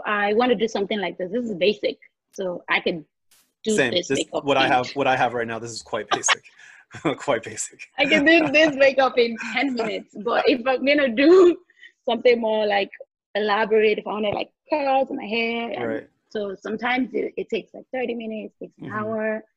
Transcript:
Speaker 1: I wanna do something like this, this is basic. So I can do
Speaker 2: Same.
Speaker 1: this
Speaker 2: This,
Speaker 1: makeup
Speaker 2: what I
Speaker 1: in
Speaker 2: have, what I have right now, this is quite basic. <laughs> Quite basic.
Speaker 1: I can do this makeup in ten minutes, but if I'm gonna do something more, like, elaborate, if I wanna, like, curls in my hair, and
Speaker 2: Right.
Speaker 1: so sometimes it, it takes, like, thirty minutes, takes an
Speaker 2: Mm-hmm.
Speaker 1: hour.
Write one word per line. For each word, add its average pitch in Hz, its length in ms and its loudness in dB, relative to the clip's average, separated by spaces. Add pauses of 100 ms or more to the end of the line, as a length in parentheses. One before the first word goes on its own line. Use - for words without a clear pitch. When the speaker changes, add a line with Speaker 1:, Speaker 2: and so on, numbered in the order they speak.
Speaker 1:
I 208 280 0
wanna 240 220 2
do 214 120 0
something 202 320 -4
like 175 200 -6
this, 180 120 -6
this 240 140 -4
is 220 80 -6
basic. 190 440 -2 (360)
So 180 340 -8
I 175 120 2
can 170 260 -4 (580)
do 220 120 0
Speaker 2:
Same. 131 180 2
Speaker 1:
this 175 160 -2
Speaker 2:
This, 139 100 0
Speaker 1:
makeup 160 260 -4
Speaker 2:
what 139 120 2
I 131 100 4
Speaker 1:
in 135 40 0
Speaker 2:
have, 127 240 2
what 139 120 0
I 131 80 4
have 127 180 0
right 120 140 -4
now, 113 100 -6
this 113 140 -12
is 110 100 -12
quite 107 280 -8
basic. - 340 -2 (500)
<laughs> 143 240 -4
Quite 120 260 -2
basic. - 380 -12 (160)
Speaker 1:
I 285 80 0
can 294 180 2
do 320 280 6
this 302 240 4
makeup 269 420 4
in 233 180 2 (180)
ten 254 200 -2
minutes, 214 500 -6
but 226 240 0
if 247 200 2
I'm 262 180 0
gonna 277 240 4
do 330 480 6 (500)
something 233 320 4
more, 220 280 0
like, 202 220 0 (440)
elaborate, 214 640 2
if 214 100 -8
I 190 60 -4
wanna, 208 160 -2
like, - 220 -6 (180)
curls 269 400 0
in 277 80 -8
my - 80 -10
hair, 233 460 -4
and - 160 -6
Speaker 2:
Right. - 200 -6 (220)
Speaker 1:
so 202 260 -6
sometimes 233 600 -4
it, - 220 -4
it 185 120 -6
takes, 185 240 -6
like, - 180 -18
thirty 247 220 -4
minutes, 220 480 -10
takes - 160 -18
an - 80 -14
Speaker 2:
Mm-hmm. - 100 -10
Speaker 1:
hour. 220 480 -4 (140)